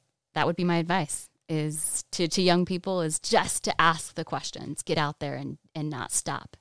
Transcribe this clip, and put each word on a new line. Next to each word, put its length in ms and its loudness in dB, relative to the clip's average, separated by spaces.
that 120 2
would 100 0
be 80 0
my 120 4
advice, 520 0
is 640 -2
to, 160 0
to 120 0
young 240 6
people, 380 -2
is 160 -2
just 460 2
to 160 -2
ask 340 2
the 100 -6
questions, 580 -8
get 140 0
out 220 0
there 160 -6
and, 240 -8
and 160 -4
not 220 -6
stop 480 -4